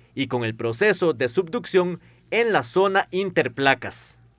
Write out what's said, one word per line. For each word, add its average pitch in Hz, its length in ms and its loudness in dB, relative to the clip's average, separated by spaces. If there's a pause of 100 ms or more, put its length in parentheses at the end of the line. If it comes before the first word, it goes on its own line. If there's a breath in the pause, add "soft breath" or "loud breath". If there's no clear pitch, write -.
(140 soft breath)
y 131 140 -4
con 123 160 -2
el 110 100 -4
proceso 160 600 0
de 123 140 -2
subducción 180 680 0 (320 soft breath)
en 220 220 0
la 151 100 2
zona 190 480 2
interplacas. 139 1080 -2 (200)